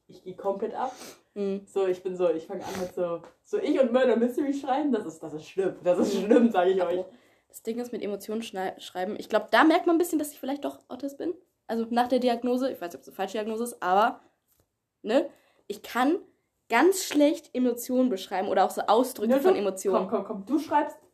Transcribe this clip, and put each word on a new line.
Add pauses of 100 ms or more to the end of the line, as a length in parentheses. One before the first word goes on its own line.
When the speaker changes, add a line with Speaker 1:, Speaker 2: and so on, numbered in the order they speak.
Speaker 1:
ich
geh
komplett
ab. (400)
Speaker 2:
Mhm.
Speaker 1:
So,
ich
bin
so,
ich
fang
an
mit
so, (220)
so
ich
und
Murder
Mystery
schreiben,
das
ist,
das
ist
schlimm,
das
ist
Speaker 2:
Mhm.
Speaker 1:
schlimm,
sag
ich
euch. (440)
Speaker 2:
Das
Ding
ist
mit
Emotionen
schnei-,
schreiben,
ich
glaub,
da
merkt
man
ein
bisschen,
dass
ich
vielleicht
doch (100)
Autist
bin. (320)
Also
nach
der
Diagnose,
ich
weiß
nicht,
ob
es
eine
falsche
Diagnose
ist,
aber, (840)
ne, (380)
ich
kann (520)
ganz
schlecht
Emotionen
beschreiben
oder
auch
so
Ausdrücke
Speaker 1:
Ja,
Speaker 2:
von
Speaker 1:
du,
Speaker 2:
Emotionen.
Speaker 1:
komm,
komm,
komm,
du
schreibst, (180)